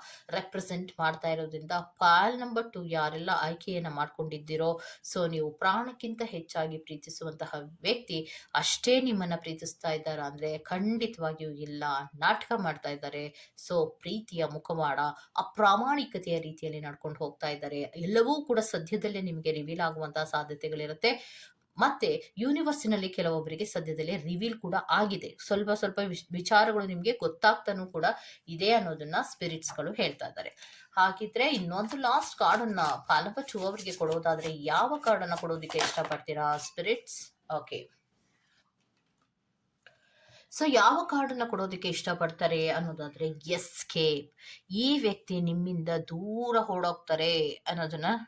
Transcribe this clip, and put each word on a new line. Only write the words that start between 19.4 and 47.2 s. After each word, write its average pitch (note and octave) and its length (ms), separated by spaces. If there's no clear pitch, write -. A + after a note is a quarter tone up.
ರಿವೀಲ್ D3+ 280
ಆಗುವಂತಹ D#3 440
ಸಾಧ್ಯತೆಗಳಿರುತ್ತೆ. D3+ 840
ಮತ್ತೆ G#3 600
ಯೂನಿವರ್ಸಿನಲ್ಲಿ B3+ 680
ಕೆಲವೊಬ್ಬರಿಗೆ E3 560
ಸದ್ಯದಲ್ಲೇ D#3+ 520
ರಿವೀಲ್ F3+ 440
ಕೂಡ F3+ 140
ಆಗಿದೆ. G3 460
ಸ್ವಲ್ಪ G3+ 240
ಸ್ವಲ್ಪ G#3 280
ವಿಶ್-, F#3+ 340
ವಿಚಾರಗಳು G#3 540
ನಿಮ್ಗೆ F#3 260
ಗೊತ್ತಾಗ್ತಾನೂ G3 720
ಕೂಡ E3 200
ಇದೆ F3 240
ಅನ್ನೋದನ್ನ D#3+ 420
ಸ್ಪಿರಿಟ್ಸ್‌ಗಳು D#3+ 600
ಹೇಳ್ತಾ E3+ 360
ಇದ್ದಾರೆ. - 280
ಹಾಗಿದ್ರೆ G#3 580
ಇನ್ನೊಂದು G3+ 460
ಲಾಸ್ಟ್ C4+ 420
ಕಾರ್ಡ್ G#3 240
ಅನ್ನ G#3 180
ಪಾಲಕ D#3 580
ಟು F#3 140
ಅವರಿಗೆ F#3+ 260
ಕೊಡೋದಾದ್ರೆ D#3+ 720
ಯಾವ G3 400
ಕಾರ್ಡ್ G#3 180
ಅನ್ನ F3 120
ಕೊಡೋದಕ್ಕೆ E3 440
ಇಷ್ಟಪಡ್ತೀರಾ D3+ 800
ಸ್ಪಿರಿಟ್ಸ್? - 760
ಓಕೆ, - 420
so D4+ 160
ಯಾವ B3 300
ಕಾರ್ಡ್ C#4 280
ಅನ್ನ B3 140
ಕೊಡೋದಕ್ಕೆ F#3+ 420
ಇಷ್ಟಪಡ್ತಾರೆ E3 800
ಅನ್ನೋದಾದ್ರೆ D#3+ 600
ಎಸ್ಕೇಪ್. D#3 1040
ಈ B3+ 280
ವ್ಯಕ್ತಿ G3 420
ನಿಮ್ಮಿಂದ E3+ 480
ದೂರ G3+ 680
ಓಡೋಗ್ತಾರೆ E3+ 800